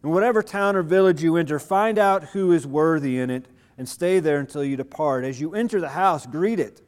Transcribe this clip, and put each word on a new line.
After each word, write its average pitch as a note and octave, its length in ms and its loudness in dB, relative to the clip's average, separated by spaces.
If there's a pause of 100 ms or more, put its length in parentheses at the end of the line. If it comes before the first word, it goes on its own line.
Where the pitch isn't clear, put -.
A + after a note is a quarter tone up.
In D3 80 -4
whatever G#3+ 320 2
town G3+ 320 -2
or F#3 80 0
village F3 400 4
you E3 140 2
enter, D3+ 240 -2
find G#3 400 0
out G3 300 2
who F#3+ 200 0
is D#3 160 4
worthy D3 500 0
in B2+ 140 -2
it, B2+ 160 -6 (320)
and B2+ 100 -12
stay F#3 300 0
there D3+ 220 0
until C#3+ 240 -6
you C#3 120 -4
depart. C#3 480 -4
As C3 160 -8
you D#3+ 140 -6
enter A3 260 -2
the D3+ 100 -6
house, D#3+ 360 0
greet F3+ 320 -2
it. A2+ 300 -6